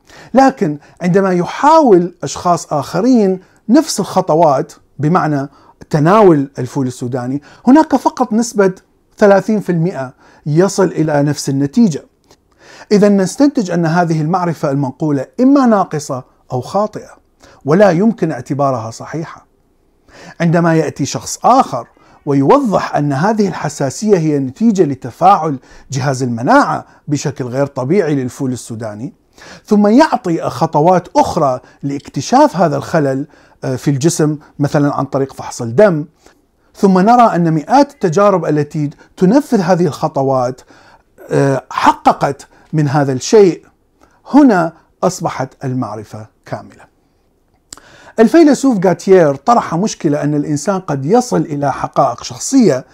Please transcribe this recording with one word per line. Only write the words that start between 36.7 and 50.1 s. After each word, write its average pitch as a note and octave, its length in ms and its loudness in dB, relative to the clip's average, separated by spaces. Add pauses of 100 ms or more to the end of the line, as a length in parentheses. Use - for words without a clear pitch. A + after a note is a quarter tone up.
ثم F#3+ 240 2
نرى A3+ 360 4
أن E3+ 180 0
مئات B3 380 0
التجارب F#3 540 0
التي D3+ 440 -2 (280)
تنفذ A3+ 440 2
هذه F3 240 0
الخطوات، C3+ 760 -2 (680)
آه، C#3 400 0
حققت - 800 -2 (260)
من D3+ 140 0
هذا C#3 260 0
الشيء، F#3 520 2 (680)
هنا G3+ 400 4 (300)
أصبحت D#3+ 500 -4 (100)
المعرفة A2 640 -8 (180)
كاملة. - 460 -16 (1300)
الفيلسوف B3+ 680 4
غاتيير F3 500 4
طرح A3+ 400 0
مشكلة D#3+ 480 -2